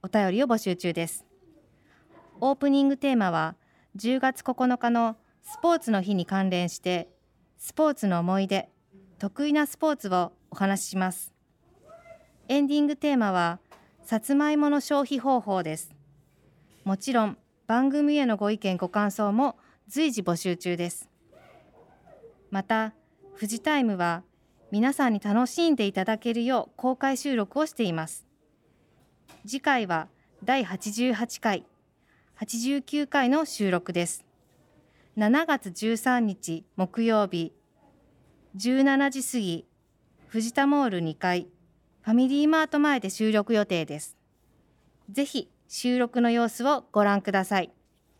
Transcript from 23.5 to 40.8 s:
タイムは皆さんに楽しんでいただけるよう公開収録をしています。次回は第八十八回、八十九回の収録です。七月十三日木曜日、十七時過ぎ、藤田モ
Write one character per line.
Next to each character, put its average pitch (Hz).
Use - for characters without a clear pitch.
タ 302
イ 254
ム 208
は 170
皆 233
さ 269
ん 226
に 202
楽 220
し 339
ん 302
で 220
い 196
た 190
だ 220
け 233
る 233
よ 247
う -
公 254
開 269
収 277
録 220
を 311
し -
て 240
い 180
ま 160
す。 -
次 247
回 254
は 170
第 254
八 190
十 240
八 226
回、 202
八 226
十 269
九 285
回 269
の 302
収 202
録 180
で 175
す。 -
七 240
月 262
十 220
三 247
日 170
木 190
曜 220
日、 165
十 247
七 277
時 262
過 -
ぎ、 175
藤 226
田 277
モ 285